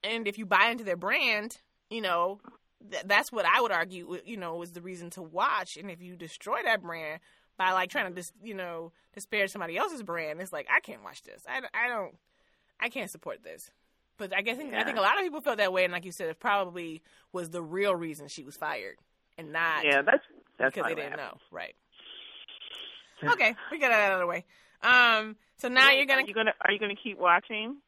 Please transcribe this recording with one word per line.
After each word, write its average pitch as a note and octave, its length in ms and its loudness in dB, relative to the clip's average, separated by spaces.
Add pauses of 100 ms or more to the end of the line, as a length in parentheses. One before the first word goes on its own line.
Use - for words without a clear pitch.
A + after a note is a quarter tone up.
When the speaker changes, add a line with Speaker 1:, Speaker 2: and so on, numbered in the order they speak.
Speaker 1:
And A3 240 -4
if G3+ 120 -4
you A3 80 -8
buy F#3 240 8
into A#3 140 -6
their F#3 120 -2
brand, A3 600 0 (340)
you A3+ 100 -6
know, F#3 400 0 (500)
th-, F3+ 160 -8
that's G3+ 240 4
what G#3+ 160 0
I G3 140 6
would A#3 120 2
argue, F3 320 -2
w-, - 200 -10
you A3+ 120 -12
know, E3+ 200 -8
was F3 160 -10
the F3 100 -14
reason F3 280 -12
to F#3 120 -16
watch. F#3 540 -2
And F#3+ 140 -14
if E3+ 120 -16
you F3+ 140 -18
destroy F3 480 -8
that A3 180 2
brand E3 380 -10 (360)
by, F#3 160 2
like, F#3 180 0
trying A3 180 -2
to F3 60 -10
dis-, F3+ 180 -12 (100)
you G#3+ 120 -14
know, E3+ 380 -10 (220)
disparage G3 360 -2
somebody E3+ 260 -6
else's C#4+ 260 -4
brand, E3 380 -6
it's F#3 120 -12
like, D3+ 220 -8
I - 60 4
can't G#2+ 240 -18
watch - 180 -16
this. - 260 -20
I, B3+ 120 -6 (140)
I A#3 140 -2
don't, A3 280 -6 (640)
I A#3 80 -2
can't - 220 -8
support - 340 -14
this. - 260 -18 (480)
But F#3 180 -6
I G3 60 0
guess, A#3 160 -2
I - 40 -10
think C#4 100 -10
Speaker 2:
Yeah. G#3+ 280 0
Speaker 1:
a - 20 4
lot G#3+ 140 6
of G4 80 0
people D#4 160 -6
felt B3 180 -2
that G3 140 2
way. F#3 120 4
And F3+ 80 0
like F3 120 -6
you F#3 80 -10
said, E3+ 160 -6
it D#3+ 100 -8
probably F3+ 640 -2 (300)
was F3 180 -6
the F3 120 -6
real F#3 320 2
reason D#3 340 -6
she C#3 160 -16
was C#3 120 -18
fired C3 400 -6 (420)
and D#3 140 -14
not D#3+ 320 0
Speaker 2:
Yeah, C#3 180 6
that's, A#3+ 200 4 (360)
that's C3 160 2
Speaker 1:
because - 0 -
they G3+ 60 -4
Speaker 2:
probably C#3+ 160 -2
Speaker 1:
didn't C#3+ 160 -8
Speaker 2:
what D3 80 -10
happened. A#2 200 -12 (100)
Speaker 1:
know. F2 60 -16
Right. E2+ 180 -10 (1600)
Okay, A#3 200 4 (160)
we E4+ 80 -6
got C#4 100 2
that G#3 220 6
out F#3+ 40 2
of F#3 60 2
the F3+ 60 0
way. F3 180 -4 (380)
Um, A3+ 540 6 (220)
so B3 100 -4
now C4 200 8
Speaker 2:
Wait, C4+ 100 8
Speaker 1:
you're C#4 80 4
gonna C4+ 160 4
Speaker 2:
are - 40 -2
you G#3 80 -10
gonna, A3 260 2
are - 120 4
you G#3 80 0
gonna G3+ 160 -4
keep G3+ 220 -10
watching? G#3+ 580 2 (120)